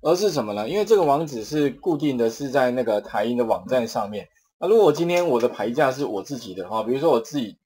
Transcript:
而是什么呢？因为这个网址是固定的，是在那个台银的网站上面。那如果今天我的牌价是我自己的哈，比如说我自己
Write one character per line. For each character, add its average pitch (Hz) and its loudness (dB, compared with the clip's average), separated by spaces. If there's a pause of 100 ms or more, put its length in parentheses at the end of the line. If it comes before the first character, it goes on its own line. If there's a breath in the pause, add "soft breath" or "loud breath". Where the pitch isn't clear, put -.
而 160 2
是 202 0
什 147 -2
么 104 -6
呢？ 104 -4
因 180 -2
为 208 0
这 214 4
个 190 4
网 147 2
址 120 -8
是 147 0
固 160 -4
定 143 -2
的， 117 2
是 139 -8
在 127 2
那 123 -2
个 104 0
台 104 -4
银 120 -2
的 123 2
网 104 0
站 120 0
上 110 -4
面。 101 -10 (320)
那 170 -4
如 220 6
果 185 8
今 170 0
天 175 2
我 123 2
的 120 2
牌 107 -4
价 135 2
是 139 -4
我 98 -4
自 131 -10
己 98 -14
的 90 -10
哈， 110 -2
比 117 -2
如 135 -2
说 160 2
我 123 4
自 147 -6
己 104 -8